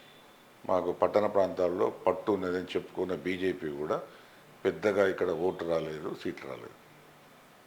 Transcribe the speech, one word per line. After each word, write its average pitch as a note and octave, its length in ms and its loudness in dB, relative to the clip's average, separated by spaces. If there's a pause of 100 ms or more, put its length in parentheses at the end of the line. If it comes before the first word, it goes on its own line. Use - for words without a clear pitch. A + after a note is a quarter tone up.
(680)
మాకు F2+ 240 2
పట్టణ G#2 340 4
ప్రాంతాల్లో F#2+ 680 2 (140)
పట్టు F#2 260 2
ఉన్నదని F#2 320 0
చెప్పుకున్న F2+ 500 -4
బీజేపీ F2 540 -2
కూడా D2+ 320 -2 (640)
పెద్దగా F#2+ 440 4
ఇక్కడ F2+ 220 0
ఓటు E2+ 340 0
రాలేదు, D#2+ 600 -2
సీట్లు C#2+ 260 -6
రాలేదు. A#1+ 200 -10 (960)